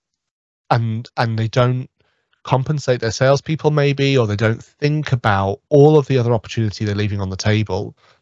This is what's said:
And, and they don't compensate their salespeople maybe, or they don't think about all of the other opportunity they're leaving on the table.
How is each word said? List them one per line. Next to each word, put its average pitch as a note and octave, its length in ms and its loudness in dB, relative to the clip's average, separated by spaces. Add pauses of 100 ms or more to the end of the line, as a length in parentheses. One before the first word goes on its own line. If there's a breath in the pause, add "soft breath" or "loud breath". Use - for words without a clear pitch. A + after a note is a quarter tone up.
(720)
And, A#2 460 -2
and A2+ 220 -2
they A2 100 -2
don't B2+ 400 -2 (560)
compensate C3 560 -2
their A2+ 100 -2
salespeople C#3 600 0
maybe, C#3 460 0
or A#2+ 100 2
they G#2 100 -2
don't A2 260 -2
think D3 500 -4
about G2+ 560 0
all D3+ 300 6
of C3+ 80 2
the C3 120 0
other A#2+ 140 0
opportunity A2 520 -4
they're G#2 100 -2
leaving G2+ 260 -4
on F#2+ 100 -6
the F#2+ 60 -8
table. G#2+ 580 -2 (280 soft breath)